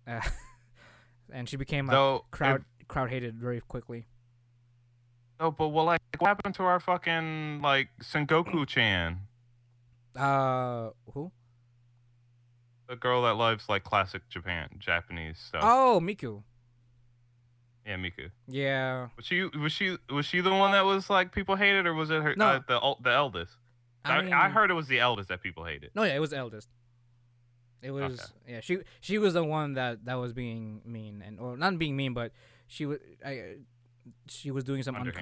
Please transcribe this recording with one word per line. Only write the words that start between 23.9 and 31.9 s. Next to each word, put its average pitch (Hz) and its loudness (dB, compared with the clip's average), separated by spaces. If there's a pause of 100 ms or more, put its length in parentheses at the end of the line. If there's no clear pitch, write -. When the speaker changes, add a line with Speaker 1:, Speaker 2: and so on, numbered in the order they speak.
Speaker 1:
I 135 4
Speaker 2:
I, 156 4
Speaker 1:
mean 143 0
Speaker 2:
I 165 6
heard 208 4
it 180 2
was 156 -2
the 127 2
eldest 117 2
that 92 -6
people 85 -10
hated. 71 -10
Speaker 1:
No, 214 0
yeah, 180 2
it 143 0
was 151 0
the 143 -8
eldest. 110 -10 (1120)
It 127 -10
was, 135 -6 (260)
Speaker 2:
Okay. 120 -14
Speaker 1:
yeah, 117 -10
she, 180 -2 (240)
she 202 -2
was 208 4
the 170 2
one 151 -2
that, 120 -4
that 127 -4
was 123 -4
being 113 -8
mean, 107 -12
and, 104 -16
or 123 -10
not 180 0
being 151 -2